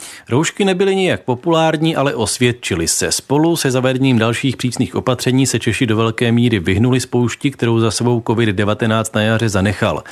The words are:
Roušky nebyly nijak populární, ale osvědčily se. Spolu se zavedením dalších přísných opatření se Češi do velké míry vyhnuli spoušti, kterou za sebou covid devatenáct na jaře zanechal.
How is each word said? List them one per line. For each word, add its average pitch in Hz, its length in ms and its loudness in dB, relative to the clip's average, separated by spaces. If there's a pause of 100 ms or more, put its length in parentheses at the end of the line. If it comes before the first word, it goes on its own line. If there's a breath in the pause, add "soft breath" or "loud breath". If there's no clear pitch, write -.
(280 loud breath)
Roušky 156 360 0
nebyly 190 320 2
nijak 175 260 0
populární, 160 760 0
ale 139 180 0
osvědčily 113 720 -2
se. 82 240 -2
Spolu 160 440 0
se 139 140 0
zavedením 131 480 2
dalších 117 380 0
přísných - 380 -4
opatření 127 520 0
se 123 120 -2
Češi 120 280 -2
do 107 100 0
velké 113 360 0
míry 120 260 2
vyhnuli 104 420 2
spoušti, 123 500 -2
kterou 117 300 0
za 113 100 2
sebou 120 360 0
covid 117 220 0
devatenáct 107 680 0
na 107 80 0
jaře 113 260 0
zanechal. 98 640 0